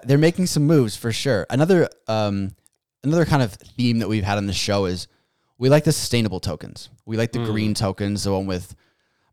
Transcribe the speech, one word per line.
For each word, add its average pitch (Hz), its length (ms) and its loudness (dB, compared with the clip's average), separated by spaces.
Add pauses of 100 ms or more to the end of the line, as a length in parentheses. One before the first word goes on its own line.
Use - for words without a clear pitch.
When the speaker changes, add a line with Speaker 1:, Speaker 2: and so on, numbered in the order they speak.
Speaker 1:
they're 139 140 4
making 170 280 2
some 147 200 2
moves 139 300 4
for 117 160 -4
sure. 107 380 -2
Another, 160 380 4 (200)
um, 104 420 -2 (540)
another 160 200 2
kind 143 180 2
of 107 100 -2
theme 120 480 -2
that 95 80 -2
we've 107 160 -2
had 101 140 0
on 101 80 -2
the 98 60 -4
show 101 340 -2
is 90 200 -6 (520)
we 123 100 0
like 151 160 6
the 165 80 4
sustainable 107 480 -2
tokens. - 480 -10 (160)
We 110 120 -6
like 113 160 0
the 120 80 -4
Speaker 2:
Mm. 117 60 -4
Speaker 1:
green 107 280 0
tokens, 101 500 -2
the 98 80 0
one 95 140 -2
with 90 280 -6 (580)